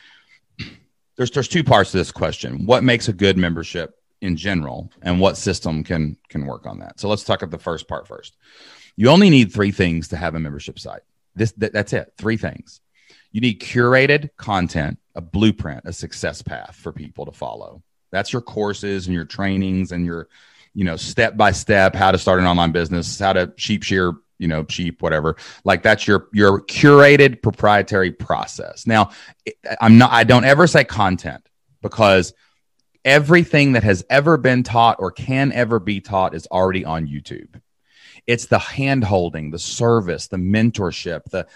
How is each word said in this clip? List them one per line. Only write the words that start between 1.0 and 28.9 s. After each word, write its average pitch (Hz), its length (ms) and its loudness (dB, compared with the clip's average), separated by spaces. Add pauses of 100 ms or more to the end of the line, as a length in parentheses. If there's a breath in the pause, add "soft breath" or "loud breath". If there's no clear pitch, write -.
there's, 123 160 -4
there's 135 160 -4
two 165 140 -2
parts 113 280 2
to 95 80 -4
this 82 120 -4
question. 73 540 -8
What 123 180 2
makes 120 260 0
a 110 40 -2
good 95 240 0
membership 85 580 -6 (280)
in 87 160 -4
general, 80 520 -6 (120)
and 90 180 -2
what 95 160 2
system 82 480 -6
can, 80 320 -6 (140)
can 71 160 -10
work 62 200 -14
on 50 120 -14
that? 50 200 -20
So 101 100 -8
let's 104 160 -4
talk 101 180 -4
about 85 80 -10
the 80 120 -14
first 82 240 -10
part - 220 -12
first. - 280 -20 (600 soft breath)
You 101 140 4
only 190 180 6
need 127 240 4
three 101 180 -2
things 85 380 -2
to 87 80 -8
have 80 180 -6
a 82 60 -6
membership 71 380 -12
site. - 240 -18 (320)
This, 110 180 -4
th-, - 200 -6
that's 104 200 -6
it, - 240 -8
three 107 220 -4
things. - 420 -14 (520 soft breath)
You 110 100 -6
need 117 180 -2
curated 131 760 2
content, 87 600 -4 (160)
a - 60 -14
blueprint, 98 640 -4
a 85 80 -12
success - 480 -10
path 57 360 -16
for - 140 -16
people 73 360 -16
to - 60 -18
follow. 55 500 -16 (280)
That's 98 200 -6
your 123 120 -6
courses 101 640 -6
and 90 80 -4
your 82 100 -6
trainings 95 680 -4
and 87 140 -6
your, 85 240 -10 (460 soft breath)
you 101 100 -4
know, 82 120 -4
step-by-step, 104 960 0
how 95 180 2
to 90 60 2
start 92 220 0
an 90 60 2
online 87 240 2
business, 85 480 -4
how 95 140 -2
to 90 240 -2
sheep - 260 -6
shear, 92 300 -2 (260)
you 85 100 -6
know, 78 200 -4
sheep, 85 320 -10
whatever. 78 360 -2 (280 loud breath)
Like, 95 180 0
that's 107 240 2
your, 101 240 0
your 101 300 4
curated 143 800 8
proprietary 101 720 0
process. - 720 -10
Now, 107 260 2 (340 loud breath)